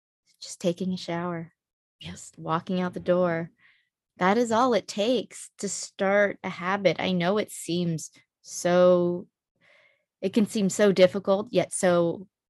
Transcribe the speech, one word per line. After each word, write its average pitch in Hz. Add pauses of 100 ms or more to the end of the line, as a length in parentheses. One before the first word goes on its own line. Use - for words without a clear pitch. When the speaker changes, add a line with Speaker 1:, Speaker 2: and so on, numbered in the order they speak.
(420)
Speaker 1:
just -
taking 180
a 185
shower, 170 (480)
Speaker 2:
Yes. 160
Speaker 1:
just -
walking 165
out 180
the 190
door. 175 (640)
That 190
is 240
all 240
it 190
takes -
to 202
start 196
a 190
habit. 180
I 185
know 180
it -
seems 170 (300)
so, 175 (920)
it 190
can 220
seem 196
so 208
difficult, 190
yet 180
so 175 (220)